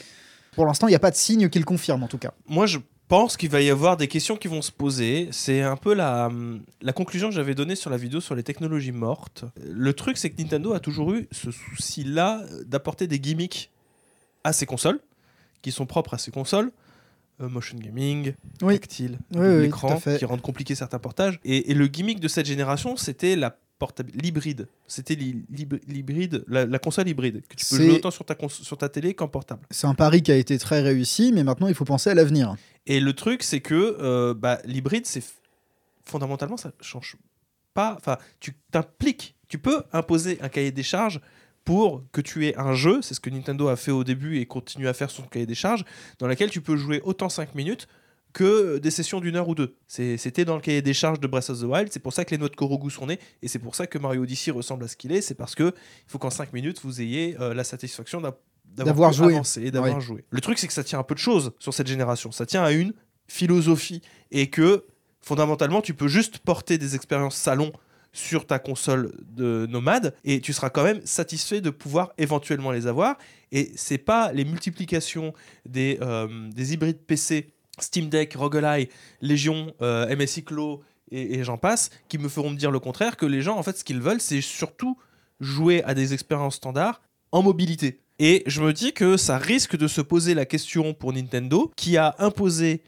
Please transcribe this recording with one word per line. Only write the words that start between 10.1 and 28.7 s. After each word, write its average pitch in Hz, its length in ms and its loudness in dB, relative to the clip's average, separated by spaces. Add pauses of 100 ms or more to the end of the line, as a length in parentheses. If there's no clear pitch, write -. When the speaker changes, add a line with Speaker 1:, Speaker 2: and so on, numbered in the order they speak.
Speaker 2:
c'est 165 140 -4
que 165 120 -8
Nintendo 156 300 -2
a 185 80 -2
toujours 151 340 -2
eu 226 160 -4
ce - 220 -10
souci-là 156 880 -4 (240)
d'apporter 139 400 -4
des 147 140 -2
gimmicks 160 500 -4 (760)
à 156 80 2
ses 147 120 0
consoles, 170 360 0 (600)
qui 131 120 -8
sont 135 120 -4
propres - 280 -4
à 123 40 -6
ses - 140 -8
consoles. 196 400 -2 (680)
Euh, 127 80 -8
motion 123 280 -10
gaming, 135 560 -4 (280)
Speaker 1:
Oui. 196 180 4
Speaker 2:
tactile, 123 400 -8 (140)
Speaker 1:
Oui, 170 80 0
Speaker 2:
double 185 160 8
Speaker 1:
oui, 151 80 6
Speaker 2:
écran, 147 240 -2
Speaker 1:
tout 147 60 4
à - 20 -2
fait. 147 220 0
Speaker 2:
qui - 40 -2
rendent 123 180 -2
compliqué 139 320 -6
certains 127 260 -6
portages. 180 440 -2
Et, 135 280 0
et - 20 4
le 143 140 6
gimmick 185 340 -2
de 156 80 -2
cette 151 160 0
génération, 139 500 -2
c'était 180 400 0
la 135 220 -2 (200)
portabi-, 127 360 -8
l'hybride. 147 560 -4 (180)
C'était 156 280 -6
l'hy-, 127 360 -6
l'hyb-, 143 340 -8
l'hybride, 143 600 -6
la, 127 180 2
la 131 140 -2
console 185 300 0
hybride, 127 320 -2
que - 160 -20
tu - 80 -4
peux 135 100 0
Speaker 1:
C'est 156 120 8
Speaker 2:
jouer 165 100 10
autant 175 120 0
sur - 140 -10
ta 156 120 -6
cons-, 151 120 -6
sur - 300 -10